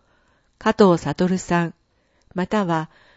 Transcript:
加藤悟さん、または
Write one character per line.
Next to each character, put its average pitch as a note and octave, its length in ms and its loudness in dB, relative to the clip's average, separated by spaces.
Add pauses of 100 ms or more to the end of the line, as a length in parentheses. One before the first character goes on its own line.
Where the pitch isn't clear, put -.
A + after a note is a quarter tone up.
(580)
加 A3 140 0
藤 F3+ 280 4
悟 F3+ 380 -2
さ E3+ 280 -2
ん、 E3 80 -10 (600)
ま F3+ 140 -4
た G#3 160 -2
は E3 260 -4 (260)